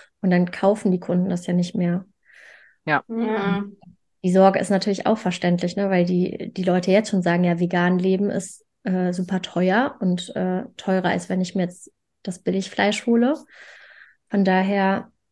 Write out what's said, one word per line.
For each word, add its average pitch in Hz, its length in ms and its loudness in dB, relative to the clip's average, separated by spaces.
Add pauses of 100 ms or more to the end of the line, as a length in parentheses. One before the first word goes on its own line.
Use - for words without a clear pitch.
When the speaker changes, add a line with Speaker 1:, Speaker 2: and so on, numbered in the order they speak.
(220)
Speaker 1:
und 185 100 0
dann 180 200 2
kaufen 202 400 0
die 185 80 0
Kunden 180 300 -2
das 175 180 -4
ja 180 60 -2
nicht 175 220 0
mehr. 180 300 -2 (800)
Speaker 2:
Ja. 147 220 0
Speaker 3:
Mhm. 202 720 -2 (460)
Speaker 1:
Die 185 80 2
Sorge 190 280 6
ist 190 120 -2
natürlich 196 340 0
auch 220 140 2
verständlich, 175 560 -2
ne, 196 140 -2
weil 180 160 2
die, 180 480 -2
die 185 100 -6
Leute 180 280 0
jetzt 214 200 4
schon 190 100 0
sagen, 175 220 2
ja, 175 160 2
vegan 180 400 2
leben 190 320 0
ist, - 340 -8 (180)
äh, 185 300 0
super 180 280 -4
teuer 185 580 0
und, 180 360 -4
äh, 185 280 -2 (140)
teurer, 185 320 -2
als 180 200 -4
wenn 185 120 -2
ich 180 140 -6
mir 180 80 0
jetzt - 280 -10 (320)
das 180 160 -10
Billigfleisch 196 640 -2
hole. 240 300 2 (920)
Von 202 140 2
daher, 190 680 0 (200)